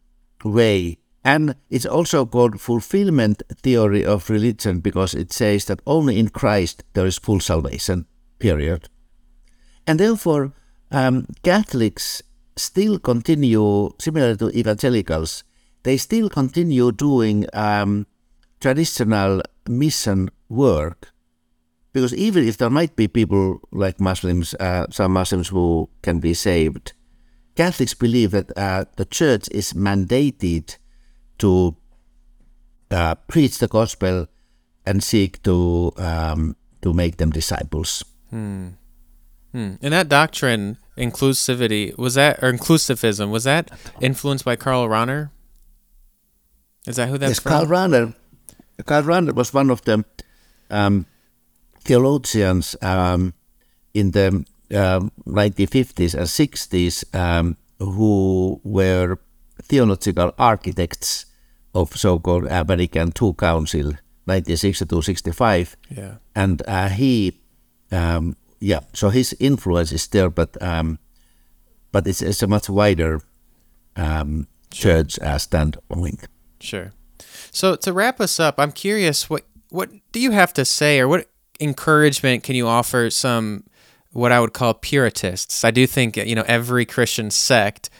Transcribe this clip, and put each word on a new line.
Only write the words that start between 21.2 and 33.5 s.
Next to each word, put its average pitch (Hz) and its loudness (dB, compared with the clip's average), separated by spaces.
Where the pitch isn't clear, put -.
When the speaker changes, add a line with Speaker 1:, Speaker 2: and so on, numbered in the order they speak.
Speaker 1:
Because 127 0
even 185 2
if 113 0
there 117 0
might 151 2
be 107 2
people 98 0
like 95 -4
Muslims, 90 0
uh, 90 -2
some 92 0
Muslims 92 0
who 85 0
can 85 -2
be 82 0
saved, 80 -2
Catholics 165 0
believe 117 2
that, 95 -4
uh, 95 -4
the - -4
church 131 0
is - -6
mandated 98 -2
to, 90 2
uh, 85 0
preach 143 2